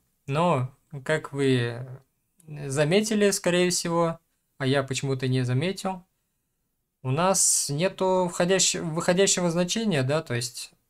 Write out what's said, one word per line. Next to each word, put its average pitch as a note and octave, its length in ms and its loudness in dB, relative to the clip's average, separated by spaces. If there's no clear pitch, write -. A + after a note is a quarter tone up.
Но, D3+ 440 0
как D#3 280 -4
вы B2+ 520 0
заметили, D#3 840 0
скорее F3+ 380 2
всего, E3+ 500 -2
а C3+ 80 -4
я C3+ 180 2
почему-то C3+ 440 -4
не B2+ 160 2
заметил, F3+ 640 -2
у C3 80 -2
нас F3+ 580 2
нету F#3 640 0
входящ-, F3+ 480 2
выходящего F3 680 2
значения, F3+ 520 0
да, D3 180 0
то C#3+ 120 -6
есть, - 380 -6